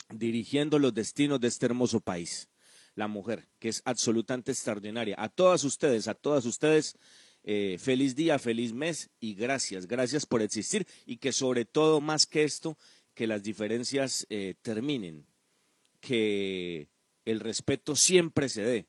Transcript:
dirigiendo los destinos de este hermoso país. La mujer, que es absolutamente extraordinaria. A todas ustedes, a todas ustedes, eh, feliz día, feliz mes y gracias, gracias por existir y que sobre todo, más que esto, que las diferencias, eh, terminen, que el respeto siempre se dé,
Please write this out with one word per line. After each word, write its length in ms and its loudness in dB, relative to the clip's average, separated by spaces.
dirigiendo 680 0
los 160 4
destinos 480 0
de 60 2
este 180 0
hermoso 360 2
país. 480 -8
La 140 -4
mujer, 400 -6
que 120 -4
es 140 -4
absolutamente 680 0
extraordinaria. 680 -4
A 100 -4
todas 360 4
ustedes, 440 0
a 60 -2
todas 320 0
ustedes, 540 2
eh, 360 -2
feliz 360 0
día, 220 2
feliz 360 -2
mes 360 -6
y 140 -6
gracias, 540 -4
gracias 400 0
por 160 2
existir 420 -2
y 100 -10
que 140 -2
sobre 340 0
todo, 340 4
más 280 2
que 160 2
esto, 340 -4
que 100 -4
las 160 -2
diferencias, 880 -2
eh, 320 -4
terminen, 640 -4
que 880 -2
el 140 -2
respeto 560 -4
siempre 540 4
se 120 -4
dé, 280 0